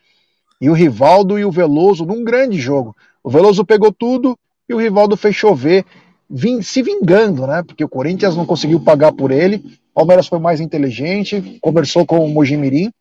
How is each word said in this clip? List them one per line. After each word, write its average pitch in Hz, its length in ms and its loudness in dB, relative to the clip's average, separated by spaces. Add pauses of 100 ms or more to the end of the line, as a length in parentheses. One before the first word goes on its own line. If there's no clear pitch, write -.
(600)
E 131 100 0
o 165 40 4
Rivaldo 170 640 2
e 208 80 -2
o 196 60 -2
Veloso 165 520 0
num 220 200 -6
grande 233 360 -2
jogo. 127 360 -4 (260)
O 131 80 -10
Veloso 190 340 4
pegou 214 280 4
tudo 247 480 -4 (280)
e 240 60 -8
o 226 40 -4
Rivaldo 208 380 0
fez 208 200 -2
chover, 185 500 0 (420)
vin-, 196 360 -4
se - 180 -4
vingando, 202 640 0
né? 156 160 -4
Porque 156 220 -10
o - 60 -6
Corinthians 170 460 -4
não 170 100 -4
conseguiu 160 340 -2
pagar 151 320 4
por 135 180 -4
ele. 180 280 0 (340)
O - 20 -20
Palmeiras 175 340 2
foi 175 120 -6
mais 165 200 -2
inteligente, 165 1000 -6
conversou 160 460 0
com 165 180 0
o 151 40 -4
Mojimirim. 147 720 0